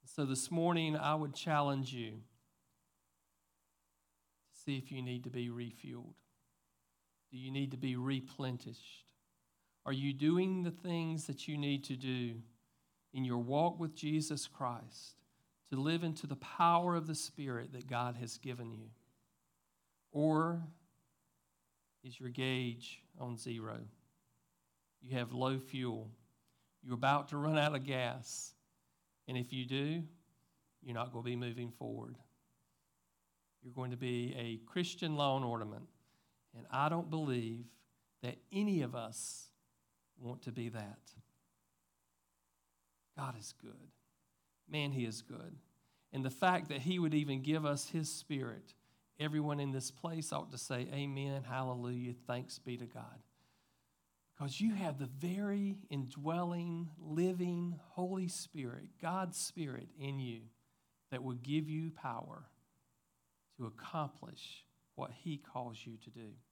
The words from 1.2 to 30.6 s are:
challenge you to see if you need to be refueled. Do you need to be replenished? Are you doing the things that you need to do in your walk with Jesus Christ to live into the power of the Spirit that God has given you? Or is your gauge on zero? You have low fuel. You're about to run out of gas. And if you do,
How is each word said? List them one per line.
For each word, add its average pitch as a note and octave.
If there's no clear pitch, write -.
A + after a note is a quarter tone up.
challenge C#3
you A#2
to A2
see C#3
if C3
you C3
need B2
to B2
be A#2+
refueled. A#2+
Do B2+
you C3
need C#3
to C3
be B2+
replenished? B2+
Are C3+
you C#3
doing F3+
the F3
things E3
that C#3
you D3+
need C#3+
to C3+
do B2+
in C3
your B2
walk D3+
with D#3+
Jesus D3+
Christ A#2+
to C#3
live E3
into D#3+
the C3+
power E3+
of E3+
the D#3
Spirit C3
that B2+
God A#2+
has A#2
given B2
you? A2
Or D#3
is B2
your B2+
gauge B2+
on A#2+
zero? A2+
You B2+
have A#2+
low C3
fuel. B2
You're B2
about C#3
to D3+
run D3+
out D3+
of C3+
gas. B2+
And B2+
if B2
you B2+
do, D3